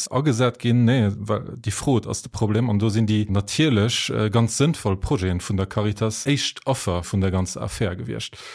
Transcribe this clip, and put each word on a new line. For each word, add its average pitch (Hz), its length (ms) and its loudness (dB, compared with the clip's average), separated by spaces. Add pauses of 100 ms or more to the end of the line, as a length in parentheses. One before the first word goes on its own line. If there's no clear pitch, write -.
(100)
angesagt 127 480 0
gehen. 120 280 4
Nee, 117 300 4
weil 107 400 -4
die 107 140 -6
Fraude 117 400 0
ist - 140 -6
das - 80 -16
Problem. 110 360 0
Und 104 140 2
da 110 80 2
sind 107 180 2
die 107 220 0
natürlich, 110 800 2
äh, 113 180 0
ganz 117 280 2
sinnvoll 139 400 2
Projekte 92 480 -2
von 101 120 0
der 95 100 0
Caritas 107 600 -2
echt - 400 -2
Opfer 90 380 -2
von 101 160 0
der 95 100 2
ganzen 92 320 -2
Affäre 98 340 -4
gewesen. - 340 -8 (240)